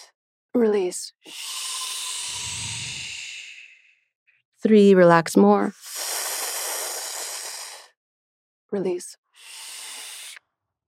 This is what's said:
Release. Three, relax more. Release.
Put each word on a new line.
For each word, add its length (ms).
Release. 580
Three, 320
relax 420
more. 360
Release. 440